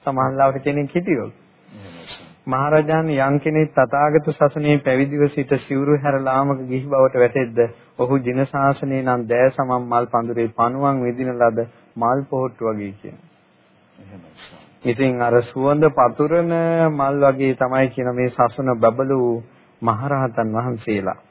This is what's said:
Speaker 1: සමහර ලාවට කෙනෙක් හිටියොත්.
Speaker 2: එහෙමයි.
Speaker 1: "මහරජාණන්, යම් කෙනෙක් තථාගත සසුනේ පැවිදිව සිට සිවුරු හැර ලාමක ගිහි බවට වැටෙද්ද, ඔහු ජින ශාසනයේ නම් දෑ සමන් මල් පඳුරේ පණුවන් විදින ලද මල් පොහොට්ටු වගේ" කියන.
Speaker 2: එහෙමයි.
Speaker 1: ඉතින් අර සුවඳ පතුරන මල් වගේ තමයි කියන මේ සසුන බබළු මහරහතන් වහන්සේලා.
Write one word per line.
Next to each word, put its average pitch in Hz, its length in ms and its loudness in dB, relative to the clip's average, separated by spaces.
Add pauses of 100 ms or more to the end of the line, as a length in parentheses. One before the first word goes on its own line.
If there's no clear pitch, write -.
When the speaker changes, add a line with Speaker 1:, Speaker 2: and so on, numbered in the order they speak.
Speaker 1:
සමහර 131 260 -2
ලාවට 135 300 0
කෙනෙක් 143 280 -2
හිටියොත්. 151 420 -4 (360)
Speaker 2:
එහෙමයි. - 520 -18 (220)
Speaker 1:
"මහරජාණන්, 156 720 2
යම් 135 240 2
කෙනෙක් 156 320 0
තථාගත 143 580 2
සසුනේ 147 500 2
පැවිදිව 139 500 0
සිට 143 300 -2
සිවුරු 143 400 0
හැර 139 200 0
ලාමක 135 440 0
ගිහි 127 240 -6
බවට 135 300 2
වැටෙද්ද, 120 420 2 (360)
ඔහු 127 240 0
ජින 127 260 0
ශාසනයේ 135 580 -2
නම් 123 240 -2
දෑ 123 240 4
සමන් 127 340 -2
මල් 120 220 0
පඳුරේ 117 440 -2
පණුවන් 131 520 0
විදින 123 300 -4
ලද 117 260 2 (340)
මල් 123 320 -2
පොහොට්ටු 131 420 -6
වගේ" 101 280 -6
කියන. - 220 -20 (840)
Speaker 2:
එහෙමයි. 95 320 -20 (500)
Speaker 1:
ඉතින් 127 400 -2
අර 120 200 0
සුවඳ 139 500 0
පතුරන 151 640 0 (340)
මල් 143 360 0
වගේ 135 320 2
තමයි 131 340 0
කියන 123 220 -4
මේ 123 200 -2
සසුන 127 440 0
බබළු 123 440 0 (640)
මහරහතන් 117 680 -2
වහන්සේලා. 110 680 -4 (120)